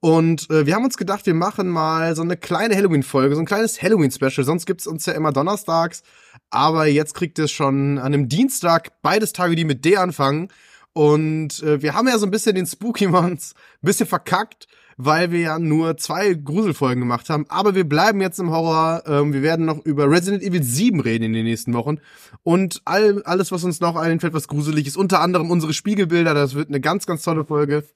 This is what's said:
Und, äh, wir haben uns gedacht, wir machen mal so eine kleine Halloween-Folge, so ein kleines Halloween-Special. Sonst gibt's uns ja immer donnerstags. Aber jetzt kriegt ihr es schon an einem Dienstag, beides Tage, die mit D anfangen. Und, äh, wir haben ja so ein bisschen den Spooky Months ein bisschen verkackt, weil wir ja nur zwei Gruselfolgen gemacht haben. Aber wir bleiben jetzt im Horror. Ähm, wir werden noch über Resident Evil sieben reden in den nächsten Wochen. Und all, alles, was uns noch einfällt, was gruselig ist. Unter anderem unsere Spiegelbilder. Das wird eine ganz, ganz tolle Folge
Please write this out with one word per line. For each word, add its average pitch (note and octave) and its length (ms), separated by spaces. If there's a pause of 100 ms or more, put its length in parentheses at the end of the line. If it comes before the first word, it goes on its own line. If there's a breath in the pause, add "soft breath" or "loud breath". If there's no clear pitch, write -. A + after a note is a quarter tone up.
Und, E3 480
äh, D#3 160
wir D#3+ 100
haben A3+ 100
uns C4+ 100
gedacht, G3 300
wir F#3 80
machen F#3 340
mal D#3+ 480
so D#3+ 60
eine E3+ 160
kleine F#3+ 360
Halloween-Folge, D3+ 640
so D#3+ 60
ein E3 40
kleines G#3+ 360
Halloween-Special. C#3+ 640
Sonst E3 200
gibt's F3+ 220
uns D#3 180
ja F#3 60
immer D3+ 220
donnerstags. E3 720 (460 soft breath)
Aber D#3 360
jetzt D3 300
kriegt - 220
ihr D#3 60
es D3 80
schon C#3 460
an B2+ 80
einem C#3 240
Dienstag, E3+ 720
beides G3 320
Tage, E3+ 240
die E3 80
mit D3 180
D F3+ 140
anfangen. E3 500 (460 soft breath)
Und, D#3 680
äh, D3+ 180
wir C#3+ 140
haben A#3 120
ja B3 100
so G#3 80
ein F#3 60
bisschen G#3 240
den F#3 100
Spooky G#3+ 420
Months F3 480 (280 soft breath)
ein D3 40
bisschen - 200
verkackt, - 640 (260 soft breath)
weil D#3 360
wir E3+ 100
ja D#3+ 180
nur D#3+ 380
zwei F#3 360
Gruselfolgen D3 680
gemacht A#2+ 280
haben. D3+ 200
Aber G3 260
wir F#3 80
bleiben F3+ 380
jetzt F#3+ 180
im F3 120
Horror. E3 540
Ähm, D3 280
wir C#3 80
werden D#3+ 240
noch D3+ 180
über C#3+ 260
Resident F3+ 340
Evil F3 200
sieben D3+ 380
reden A2+ 240
in A2 80
den A2+ 100
nächsten A#2 300
Wochen. C#3 240 (460 loud breath)
Und F3 420
all, G#3 380
alles, F#3 280
was F3 140
uns F3+ 160
noch E3+ 160
einfällt, E3 360
was D#3 140
gruselig D3 400
ist. C#3+ 80
Unter F#3 240
anderem E3+ 320
unsere D#3+ 220
Spiegelbilder. E3+ 600
Das C#3+ 220
wird D3 140
eine C#3+ 100
ganz, D#3 260
ganz E3 180
tolle D#3 200
Folge D3 400 (120)